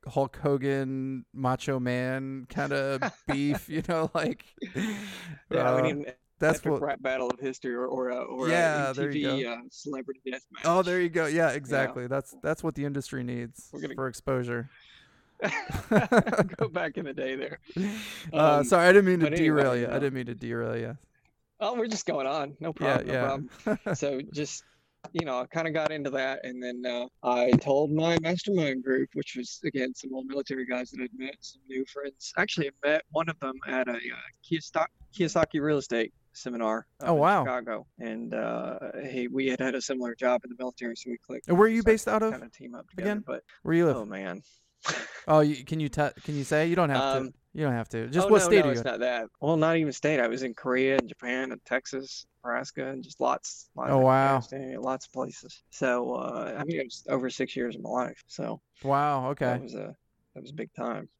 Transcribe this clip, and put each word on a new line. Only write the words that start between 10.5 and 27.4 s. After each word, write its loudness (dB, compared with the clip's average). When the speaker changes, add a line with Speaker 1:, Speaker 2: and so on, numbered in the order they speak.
Speaker 2:
match. -16
Speaker 1:
Oh, 4
there 2
you 2
go. 0
Yeah, 4
Speaker 2:
You 4
know? -2
Speaker 1:
exactly. -2
That's, -4
that's -2
what -2
the -4
industry -4
needs -8
Speaker 2:
We're -12
gonna -8
Speaker 1:
for -4
exposure. -4
Speaker 2:
<laughs> 0
Go 0
back -4
in -4
the -6
day -4
there. -8
Speaker 1:
Uh, 6
Speaker 2:
Um, 4
Speaker 1:
sorry, 8
I 12
didn't 12
mean 6
to 6
Speaker 2:
but 2
anyway, 4
Speaker 1:
derail 4
you. 0
Speaker 2:
you 0
Speaker 1:
I -2
Speaker 2:
know. 2
Speaker 1:
didn't 0
mean -6
to -6
derail -4
you. -6
Speaker 2:
Oh, -2
we're 0
just -6
going 0
on. -2
No -4
Speaker 1:
Yeah, 2
Speaker 2:
problem, -2
no -4
Speaker 1:
yeah. 0
Speaker 2:
problem. -2
Speaker 1:
<laughs> -
Speaker 2:
So -2
just, -6
you -2
know, -4
I -6
kinda -4
got 0
into -4
that, -2
and -10
then, -6
uh, -4
I 4